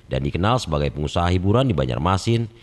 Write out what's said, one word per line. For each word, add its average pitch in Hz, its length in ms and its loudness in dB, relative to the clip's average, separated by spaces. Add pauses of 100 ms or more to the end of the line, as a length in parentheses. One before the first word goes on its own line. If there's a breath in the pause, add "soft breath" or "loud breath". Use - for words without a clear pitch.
dan 67 160 -4
dikenal 101 400 0
sebagai 73 320 -2
pengusaha 76 320 -2
hiburan 98 400 2
di 104 80 0
Banjarmasin, 90 720 0 (160 loud breath)